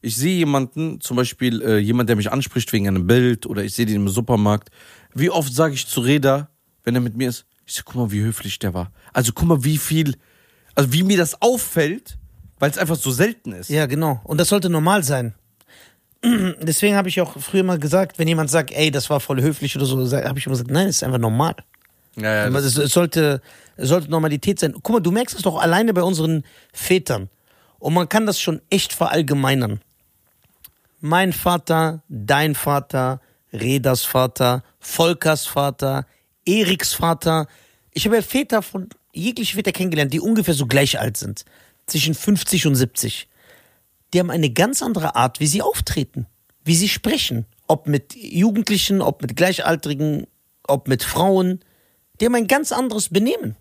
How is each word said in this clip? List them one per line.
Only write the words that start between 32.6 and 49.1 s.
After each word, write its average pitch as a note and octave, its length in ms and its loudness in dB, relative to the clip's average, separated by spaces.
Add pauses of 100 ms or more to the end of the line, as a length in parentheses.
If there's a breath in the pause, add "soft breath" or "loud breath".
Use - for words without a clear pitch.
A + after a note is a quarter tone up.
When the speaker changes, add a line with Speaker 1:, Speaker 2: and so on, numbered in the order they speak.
Speaker 2:
Redas B2+ 520 0
Vater, B2+ 580 2 (180 soft breath)
Volkers E3 640 0
Vater, C#3 600 -2 (400)
Eriks F#3+ 480 0
Vater. D#3+ 520 0 (460 soft breath)
Ich D3+ 140 -4
habe A3 100 4
ja A3 60 2
Väter B3+ 400 0
von, - 260 -10 (240)
jegliche A#3 440 -4
Väter G3 160 -2
kennengelernt, D3+ 420 -2
die - 60 0
ungefähr G#3+ 340 2
so C#3 120 -2
gleich C#3 320 2
alt A2 200 -4
sind. - 260 -10 (420 soft breath)
Zwischen D#3 280 -2
fünfzig - 520 0
und C#3+ 80 4
siebzig. B2 540 -2 (840 soft breath)
Die F3 60 4
haben F3 100 0
eine D3+ 200 2
ganz G3+ 320 2
andere F#3 320 -2
Art, A#2+ 260 2
wie D3+ 60 2
sie D#3 140 0
auftreten. - 680 -4 (380)
Wie D#3+ 100 2
sie F#3 140 2
sprechen. F#3+ 560 -2 (220)
Ob D#3 200 0
mit C#3+ 280 -2
Jugendlichen, G3+ 880 0
ob - 180 0